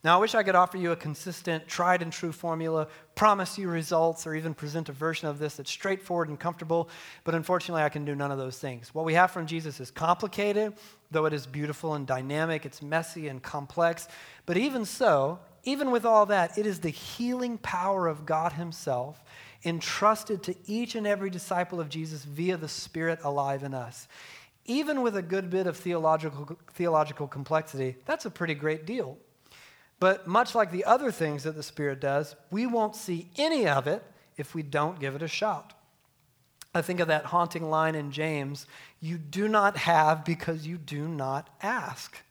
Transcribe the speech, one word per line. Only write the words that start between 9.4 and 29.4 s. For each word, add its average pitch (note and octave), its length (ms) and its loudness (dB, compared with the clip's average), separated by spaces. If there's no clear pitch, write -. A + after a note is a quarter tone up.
Jesus D#3 360 -6
is B2 100 -12
complicated, G3+ 800 0
though D#3 140 2
it D3+ 80 2
is C#3 120 -6
beautiful D3 500 -4
and C#3 120 -6
dynamic. D3 580 -2
It's - 160 -12
messy D#3+ 460 -4
and C3 160 -10
complex. E3+ 640 -2
But E3+ 100 0
even B3 300 0
so, E3 540 4
even C4+ 280 0
with A#3 140 2
all A3 220 8
that, F#3+ 300 2
it G#3 80 0
is F#3 140 -2
the D#3+ 100 -2
healing A#3+ 680 -4
power F#3 500 0
of D3+ 180 -2
God D#3+ 280 0
himself D3+ 680 -4
entrusted G3+ 760 2
to F3+ 140 -6
each A#3+ 300 -4
and G#3+ 100 -2
every G3 240 0
disciple F3+ 520 -2
of D3+ 80 -6
Jesus D#3 340 -8
via E3 320 -2
the D#3 140 -8
Spirit E3 540 -2
alive C#3 380 0
in C#3 120 -6
us. B2 340 -10
Even C#4+ 380 0
with A3 160 0
a F#3+ 40 0
good F3+ 280 -2
bit F#3 180 0
of D#3 80 -2
theological, D#3+ 840 0
theological D3+ 560 2
complexity, C#3 800 -2
that's D#4+ 200 -2
a G3+ 60 -6
pretty E3 240 -2
great D#3 300 -2
deal. D#3 320 -4